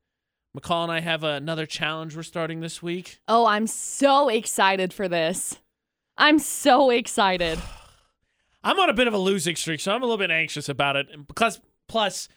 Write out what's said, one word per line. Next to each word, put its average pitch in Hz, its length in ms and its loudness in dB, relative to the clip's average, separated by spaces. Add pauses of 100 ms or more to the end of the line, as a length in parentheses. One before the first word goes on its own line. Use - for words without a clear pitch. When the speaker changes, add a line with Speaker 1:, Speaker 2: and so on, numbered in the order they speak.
(560)
Speaker 1:
McCall 170 280 -2
and 170 80 -4
I 165 80 -2
have 165 240 -2
another 156 420 -4
challenge 160 500 -6
we're 165 60 -10
starting 165 380 -6
this 165 220 -10
week. 175 440 -8
Speaker 2:
Oh, 226 200 4
I'm 214 200 2
so 277 600 2
excited 196 640 0
for 196 160 -6
this. 170 500 -2 (580)
I'm 302 220 6
so 269 520 4
excited. 185 680 0 (540)
Speaker 1:
<sighs> - 520 -20
I'm 302 140 0
on 359 100 4
a 247 60 2
bit 247 140 2
of 220 60 0
a 202 40 0
losing 185 380 0
streak, 156 240 -6
so 196 140 -2
I'm 254 80 -4
a 254 40 -4
little 226 120 0
bit 185 120 -2
anxious 160 380 -2
about 139 280 0
it. 139 160 -4
And 147 140 -20
because, - 340 -2 (280)
plus, 208 480 -4